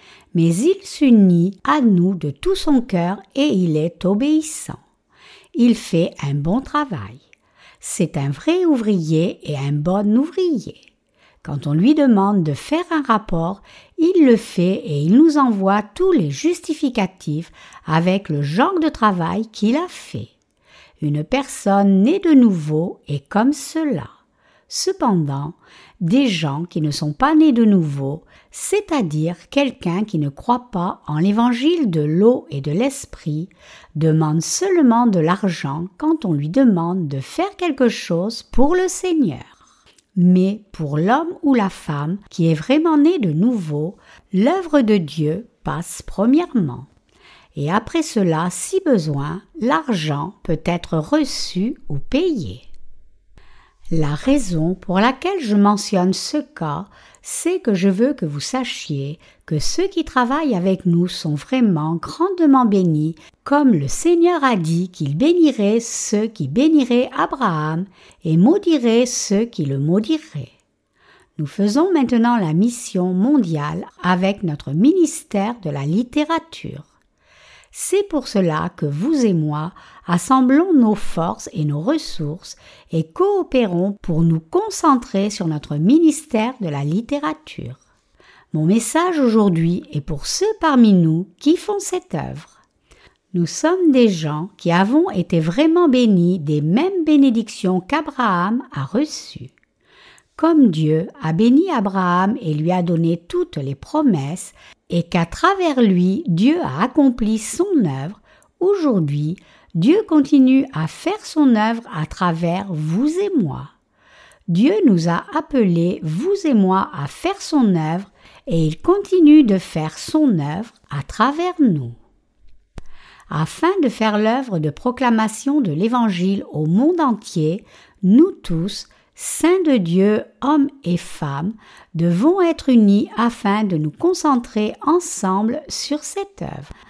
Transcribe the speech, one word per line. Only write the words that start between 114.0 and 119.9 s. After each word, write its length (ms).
Dieu 260
nous 240
a 160
appelés, 680
vous 320
et 80
moi, 400
à 140
faire 340
son 340
œuvre, 360
et 200
il 160
continue 640
de 120
faire 400